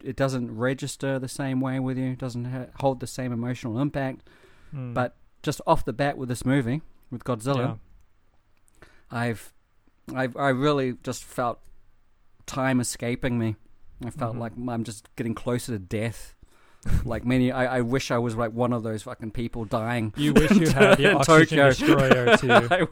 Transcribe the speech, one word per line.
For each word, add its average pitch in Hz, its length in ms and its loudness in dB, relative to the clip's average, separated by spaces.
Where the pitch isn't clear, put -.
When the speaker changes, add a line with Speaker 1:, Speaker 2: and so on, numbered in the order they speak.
Speaker 1:
it 131 140 -10
doesn't 131 400 -2
register 135 600 -4
the 127 120 -8
same 131 320 -4
way 131 180 -2
with 127 180 -4
you, 131 200 -4
doesn't 120 280 -8
ha-, 127 200 -8
hold 135 180 0
the 120 80 -10
same 127 240 -6
emotional 120 480 -4
impact. 139 480 -4
Speaker 2:
Mm. 123 180 -10
Speaker 1:
But 123 220 -2
just - 220 -4
off 165 200 2
the 135 80 -4
bat 143 240 -2
with 131 100 -8
this 123 180 -6
movie, 135 360 0
with 120 140 -12
Godzilla, 120 560 -2
Speaker 2:
Yeah. - 60 -20
Speaker 1:
I've, 120 420 -4
I've, 127 220 -4
I 139 140 0
really 135 440 0
just 127 200 -8
felt - 360 -6
time 131 340 0
escaping 120 600 -4
me. 110 160 -2
I 117 40 -8
felt 120 240 -6
Speaker 2:
Mm-hmm. 120 80 -8
Speaker 1:
like 113 120 -8
I'm 117 140 -4
just - 320 -14
getting 117 180 -4
closer 123 400 -4
to 104 60 -6
death. 107 560 -8
Like 113 220 -4
many, 127 260 2
I, 127 260 0
I 123 40 2
wish 123 300 -2
I 123 60 2
was, 117 180 -2
like, 113 180 -2
one 120 180 0
of 120 120 -2
those 110 200 -6
fucking 120 280 -12
people 117 340 -6
dying 113 500 -2
Speaker 2:
You 147 160 0
wish - 200 6
you 165 180 6
Speaker 1:
<laughs> - 0 -
Speaker 2:
had 190 280 6
the 143 120 6
Speaker 1:
in 190 80 4
Speaker 2:
oxygen 156 400 6
Speaker 1:
Tokyo. 139 120 8
Speaker 2:
destroyer 127 680 4
Speaker 1:
<laughs> - 0 -
Speaker 2:
too. 202 360 4
Speaker 1:
I 180 180 2